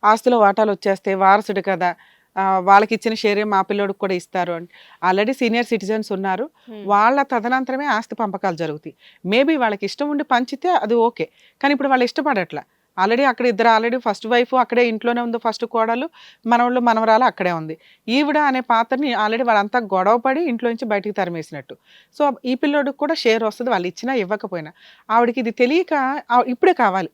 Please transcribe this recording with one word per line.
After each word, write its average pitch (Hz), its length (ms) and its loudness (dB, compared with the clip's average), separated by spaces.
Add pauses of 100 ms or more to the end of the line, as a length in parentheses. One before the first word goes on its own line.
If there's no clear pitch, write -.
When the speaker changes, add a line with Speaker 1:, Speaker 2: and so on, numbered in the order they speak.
Speaker 1:
ఆస్తిలో 226 340 4
వాటాలు 208 320 4
వచ్చేస్తే 196 440 -2
వారసుడు 196 460 2
కదా, 180 340 -2 (440)
ఆ, 190 200 0
వాళ్ళకి 196 360 4
ఇచ్చిన 220 200 -4
షేరే 208 300 -2
మా 202 180 0
పిల్లోడికి 202 360 -2
కూడా 190 160 -2
ఇస్తారు 175 380 -4
అని. 170 140 -8 (440)
Already 214 280 0
సీనియర్ 233 280 0
సిటిజన్స్ 214 460 -4
ఉన్నారు, 196 380 -4 (200)
Speaker 2:
Hmm. 208 140 -18
Speaker 1:
వాళ్ళ 214 380 2
తదనంతరమే 262 640 -4
ఆస్తి 226 280 -4
పంపకాలు 190 420 -4
జరుగుతాయి. 156 760 -10
Maybe 277 280 2
వాళ్ళకి 214 280 -2
ఇష్టం 285 240 -6
ఉండి 294 140 -2
పంచితే 262 440 -2
అది 240 260 0
ఓకే, 233 340 0 (340)
కానీ 277 100 2
ఇప్పుడు 269 160 0
వాళ్ళు 262 160 2
ఇష్టపడట్లా. 233 580 -4 (400)
Already 240 260 2
అక్కడ 247 180 -2
ఇద్దరు, 233 220 2
already 233 420 2
ఫస్ట్ 202 160 -8
వైఫ్ 240 280 0
అక్కడే 240 340 2
ఇంట్లోనే 233 320 -2
ఉంది, 233 180 -4 (100)
ఫస్ట్ 220 160 -6
కోడలు, 233 440 -2 (380)
మనవళ్ళు 240 340 2
మనవరాలు 226 440 4
అక్కడే 185 280 0
ఉంది. 160 260 -8 (300)
ఈవిడ 285 300 0
అనే 269 220 0
పాత్రని 247 540 0
already 220 320 -2
వాళ్ళంతా 214 320 2
గొడవ 196 400 2
పడి 269 220 0
ఇంట్లో 240 300 -2
నుంచి 233 140 -6
బయటికి 208 280 -4
తరిమేసినట్టు. 165 640 -8 (440)
So 285 140 2 (100)
ఈ 254 100 -2
పిల్లోడికి 285 440 -2
కూడా 294 160 -2
షేర్ 226 300 0
వస్తది 233 260 -4
వాళ్ళు 180 160 -2
ఇచ్చినా 233 280 -6
ఇవ్వకపోయినా. 185 580 -6 (380)
ఆవిడకి 240 300 2
ఇది 233 100 -2
తెలియక 277 800 0
ఆ, 247 160 4
ఇప్పుడే 349 260 2
కావాలి. 190 420 0